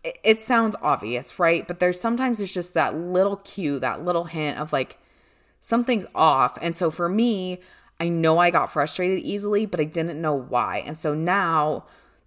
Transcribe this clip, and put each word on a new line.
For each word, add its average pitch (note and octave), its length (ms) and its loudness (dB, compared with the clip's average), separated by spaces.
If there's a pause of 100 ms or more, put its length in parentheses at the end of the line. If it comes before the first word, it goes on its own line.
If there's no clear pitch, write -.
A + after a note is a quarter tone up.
it, - 220 -10
it A3 180 4
sounds A3+ 400 2
obvious, B2+ 560 -2
right? E3+ 280 2
But E3+ 120 -8
there's F3+ 220 2
sometimes A#3+ 380 0
there's G3 140 -6
just F3 220 -4
that C3 200 2
little F#3 420 0
cue, D3 420 -4
that A#2+ 260 -4
little F3 200 0
hint D#3 340 -4
of, D#3 140 -6
like, C3+ 260 -2 (640)
something's A#3 540 0
off. C3+ 460 4
And E3 140 -2
so E3 160 0
for E3+ 180 -4
me, F#3+ 500 0 (420)
I E3+ 80 0
know E3 300 4
I F3 120 6
got D#3 220 0
frustrated F3+ 480 -2
easily, G3+ 460 -2
but F3 140 -4
I D3+ 40 2
didn't D#3+ 360 -4
know D#3 140 0
why. B2 520 -2
And D#3 120 -8
so D3+ 160 -2
now E3 720 0 (420)